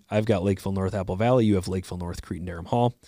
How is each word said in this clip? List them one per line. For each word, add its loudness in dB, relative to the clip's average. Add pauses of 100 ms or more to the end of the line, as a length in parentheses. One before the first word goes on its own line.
(120)
I've 2
got 2
Lakeville 0
North 0
Apple -2
Valley. 4
You 4
have 0
Lakeville -6
North -8
Cretin -8
Durham -8
Hall. 2 (140)